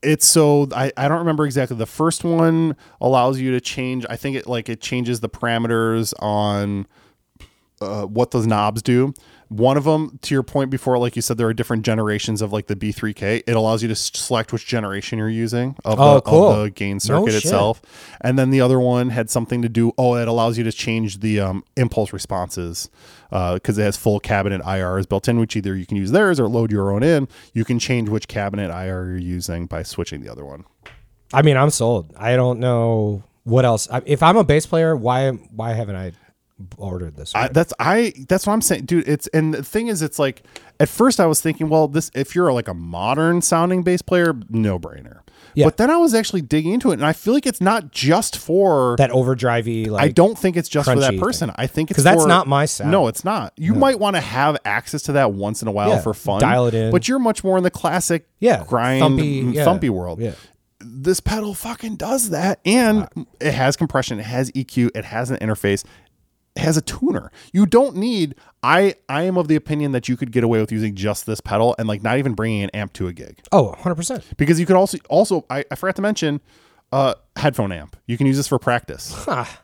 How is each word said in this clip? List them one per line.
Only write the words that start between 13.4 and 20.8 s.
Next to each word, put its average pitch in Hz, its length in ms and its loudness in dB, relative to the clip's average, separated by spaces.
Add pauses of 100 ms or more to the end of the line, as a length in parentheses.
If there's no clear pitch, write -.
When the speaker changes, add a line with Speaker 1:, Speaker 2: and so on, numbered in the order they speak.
Speaker 1:
It 117 80 2
allows 110 260 2
you 117 60 -2
to 110 40 -2
s-, - 220 -6
select - 380 -2
which 117 120 -6
generation 104 540 -6
you're 107 100 -2
using 117 460 -2 (100)
of 110 140 0
Speaker 2:
Oh, 143 180 8
Speaker 1:
the, 131 40 6
Speaker 2:
cool. 165 300 6
Speaker 1:
of 104 140 2
the 104 60 -4
gain 101 260 -6
Speaker 2:
No - 40 -4
Speaker 1:
circuit 156 320 2
Speaker 2:
shit. 107 120 0
Speaker 1:
itself. 117 380 2 (380)
And 127 180 0
then 131 120 2
the 135 100 4
other 127 180 4
one 123 320 2
had 113 180 -4
something 120 340 -2
to 117 60 -2
do, 117 300 2
oh, 123 160 4
it 117 140 -2
allows 117 280 2
you 117 80 -2
to 113 60 -2
change 110 480 -4